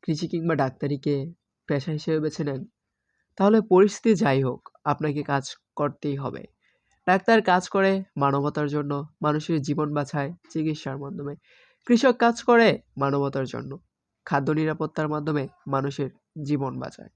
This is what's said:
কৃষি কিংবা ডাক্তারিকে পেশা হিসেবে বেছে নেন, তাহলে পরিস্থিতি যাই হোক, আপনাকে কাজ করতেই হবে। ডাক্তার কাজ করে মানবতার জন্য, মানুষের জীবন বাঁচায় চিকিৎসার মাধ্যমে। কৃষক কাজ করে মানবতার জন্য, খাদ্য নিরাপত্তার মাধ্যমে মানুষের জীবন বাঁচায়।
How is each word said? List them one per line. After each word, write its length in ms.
কৃষি 280
কিংবা 260
ডাক্তারিকে 600
পেশা 240
হিসেবে 280
বেছে 240
নেন, 160
তাহলে 240
পরিস্থিতি 520
যাই 280
হোক, 180
আপনাকে 380
কাজ 220
করতেই 420
হবে। 260
ডাক্তার 360
কাজ 260
করে 240
মানবতার 520
জন্য, 240
মানুষের 400
জীবন 320
বাঁচায় 360
চিকিৎসার 480
মাধ্যমে। 360
কৃষক 320
কাজ 240
করে 260
মানবতার 500
জন্য, 240
খাদ্য 260
নিরাপত্তার 560
মাধ্যমে 360
মানুষের 440
জীবন 360
বাঁচায়। 380